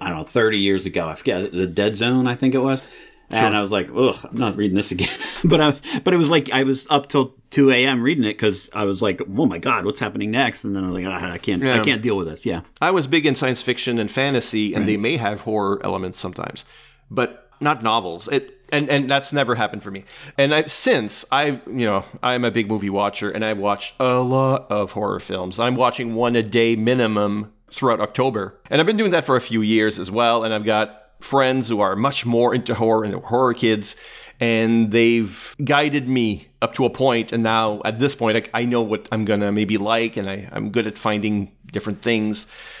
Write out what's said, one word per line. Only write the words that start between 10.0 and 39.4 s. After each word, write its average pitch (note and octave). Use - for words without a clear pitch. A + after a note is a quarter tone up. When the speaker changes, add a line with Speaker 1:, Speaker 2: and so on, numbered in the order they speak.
Speaker 1:
happening G#2
next?" A#2+
And G2+
then F#2+
I -
was F2+
like, F#2
"Ah, F2+
I F2
can't, G2
I C3+
Speaker 2:
Yeah. A2
Speaker 1:
can't A2
deal A2+
with F2
this." D#2
Yeah. F2+
Speaker 2:
I E3
was E3+
big D3+
in C#3
science B2+
fiction A#2+
and G#2+
fantasy, A2+
and G#2+
Speaker 1:
Right. F#2
Speaker 2:
they G#2+
may A#2+
have G#2+
horror G2+
elements F#2+
sometimes, -
but A#2+
not D3
novels. F#2+
It, -
and, D3
and C#3
that's C#3
never C3
happened G#2+
for G2+
me. F#2+
And C#3
I, D#3
since D3
I, C#3+
you B2
know, G2
I'm B2
a A#2+
big G#2+
movie G2+
watcher, G2+
and G#2+
I've A2
watched G2+
a B2+
lot C3
of G2+
horror G2
films. F#2+
I'm B2
watching A#2+
one A#2+
a A#2
day A#2
minimum G#2+
throughout A#2
October. G#2+
And C#3+
I've D#3+
been G#3+
doing G#3
that E3
for C3+
a A#2+
few A2+
years G#2+
as F#2+
well. A#2
And A2+
I've G#2+
got G#2+
friends C3
who A2
are G2
much B2
more A#2
into A#2+
horror A2
and G2+
horror A#2+
kids, A2
and A2+
they've A#2
guided C#3+
me A#2
up A2+
to C3+
a A#2
point. A#2
And A#2
now A2
at A2
this C#3
point, A2+
I, A2+
I A#2+
know A#2+
what G#2+
I'm A2
gonna G#2